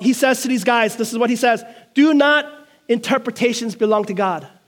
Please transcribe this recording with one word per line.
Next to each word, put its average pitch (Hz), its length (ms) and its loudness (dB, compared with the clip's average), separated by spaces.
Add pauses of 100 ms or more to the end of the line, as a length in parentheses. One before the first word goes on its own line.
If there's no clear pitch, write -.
he 240 120 2
says 262 280 0
to 262 60 -6
these 240 160 -2
guys, 226 320 0
this 220 160 -6
is 226 80 -4
what 233 100 0
he 247 60 0
says, 233 280 0 (300)
"Do 302 220 4
not 285 360 2 (360)
interpretations 240 880 -2
belong 214 300 0
to 208 100 -8
God? 180 320 -4 (200)